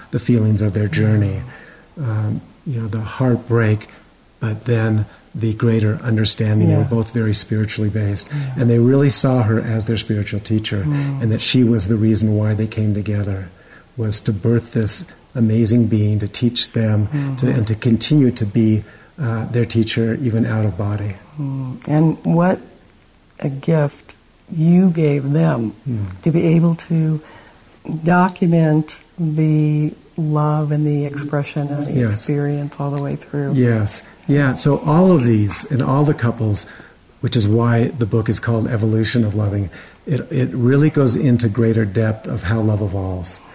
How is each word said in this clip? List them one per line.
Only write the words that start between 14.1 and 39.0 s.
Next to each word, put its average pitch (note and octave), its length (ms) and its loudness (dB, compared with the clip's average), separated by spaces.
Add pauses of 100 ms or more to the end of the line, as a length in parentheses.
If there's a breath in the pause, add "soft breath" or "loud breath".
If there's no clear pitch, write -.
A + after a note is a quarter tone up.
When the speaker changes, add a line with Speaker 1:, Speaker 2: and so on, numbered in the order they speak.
Speaker 1:
to A#2+ 100 -2
birth A2+ 420 0
this A2 320 -2 (280 loud breath)
amazing A2+ 540 2
being, G#2 320 2
to G#2 80 -2
teach - 460 -2
them, G#2+ 380 2
Speaker 2:
Mm-hmm. C#3 260 -4
Speaker 1:
to, B2+ 120 0
and B2 180 0
to A2 80 -2
continue B2 560 2
to A2+ 140 -4
be, A2 380 2 (360 loud breath)
uh, A2+ 320 -4
their A#2 140 0
teacher, A2+ 560 0
even A#2 240 0
out A2 200 0
of F2 120 -2
body. G2+ 380 -4 (260)
Speaker 2:
Mm. C3+ 360 -8 (100)
And D#3 360 2
what E3+ 360 2 (800)
a D3 100 -4
gift C#3+ 640 -2 (420)
you F3 360 4
gave C#3+ 420 0
them C3+ 400 0 (160)
Speaker 1:
Mm. G2+ 320 -6
Speaker 2:
to D#3+ 100 0
be D#3+ 120 2
able E3 320 4 (140)
to D#3 300 0 (840 loud breath)
document E3+ 920 2 (220)
the D3+ 720 0 (240)
love D3+ 540 0
and D3+ 140 0
the D3 200 0
expression C#3+ 640 -4
and D3 180 -6
the C#3 60 -6
Speaker 1:
Yes. A#2+ 200 0
Speaker 2:
experience C#3+ 640 -4
all C#3+ 120 -4
the C#3+ 100 -6
way C#3+ 140 -6
through. C#3+ 380 -6
Speaker 1:
Yes. A#2 500 0 (240 loud breath)
Yeah, C#3 260 2
so C#3+ 320 0
all F3 260 4
of D3+ 120 4
these G#2+ 480 2
and A#2+ 100 0
all C#3+ 240 2
the D3 80 2
couples, A2+ 520 -2 (560 loud breath)
which A#2+ 140 -4
is G#2 120 2
why A#2 500 2
the A#2 80 0
book A2 240 0
is G#2 100 -2
called A2+ 280 -2
Evolution A2 580 0